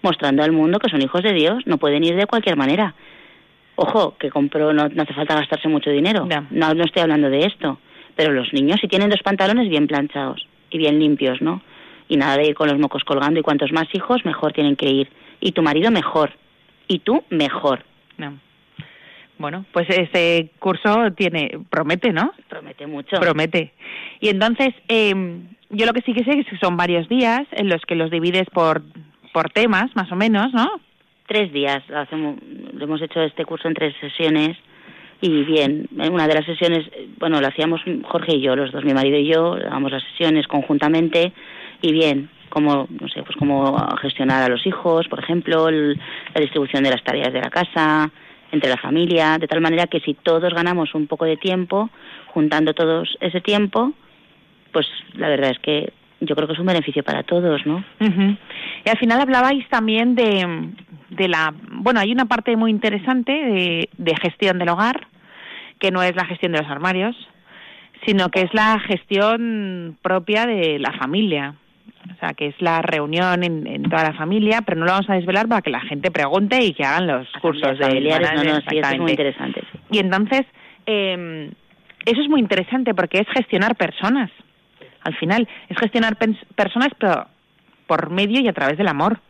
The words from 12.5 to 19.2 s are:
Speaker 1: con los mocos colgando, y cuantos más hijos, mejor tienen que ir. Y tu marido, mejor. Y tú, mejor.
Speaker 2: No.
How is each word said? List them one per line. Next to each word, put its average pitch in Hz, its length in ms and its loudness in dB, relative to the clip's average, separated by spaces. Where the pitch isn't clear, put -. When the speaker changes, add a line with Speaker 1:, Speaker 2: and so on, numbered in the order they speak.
Speaker 1:
con 151 160 0
los 143 80 2
mocos 143 260 0
colgando, 143 360 0
y 147 40 -2
cuantos 147 280 0
más 160 220 0
hijos, 240 320 0
mejor 151 280 -2
tienen 147 220 2
que 143 120 -2
ir. 135 220 0
Y 180 140 -2
tu 170 100 0
marido, 160 260 2
mejor. 156 440 0
Y 185 120 0
tú, 262 320 0
mejor. 143 520 0
Speaker 2:
No. 143 200 -12